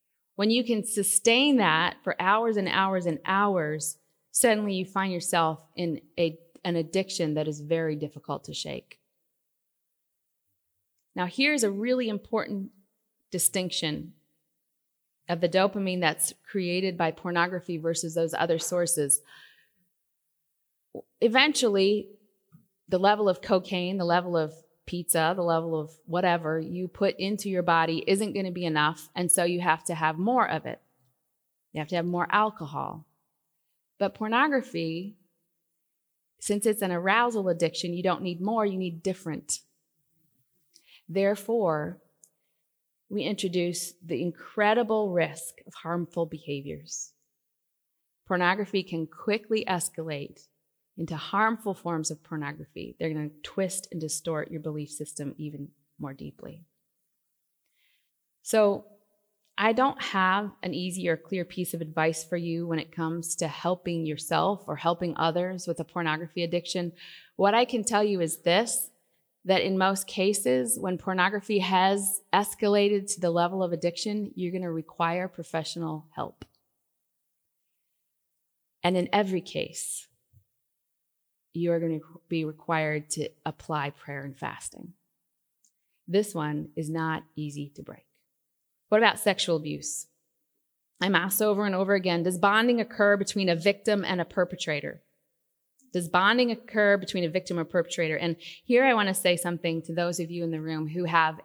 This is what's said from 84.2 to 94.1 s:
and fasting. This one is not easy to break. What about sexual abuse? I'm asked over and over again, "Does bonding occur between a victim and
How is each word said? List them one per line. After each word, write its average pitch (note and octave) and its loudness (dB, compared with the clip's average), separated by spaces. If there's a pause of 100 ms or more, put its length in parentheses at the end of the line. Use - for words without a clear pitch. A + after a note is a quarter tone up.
and C3+ -12
fasting. - -12 (1120)
This G#3 0
one D3+ -2
is D#3 -4
not D#3+ -4 (100)
easy D3 -8
to D#3 -16
break. - -18 (840)
What G#3+ 4
about A3 4
sexual F#3 2
abuse? D3+ -8 (920)
I'm G3+ 4
asked F3+ 2
over G#3 4
and G3 0
over F#3+ 2
again, F3 2
"Does F#3 0
bonding A3 4
occur G3+ 4
between G3 0
a E3+ 4
victim G3+ 2
and F3+ -2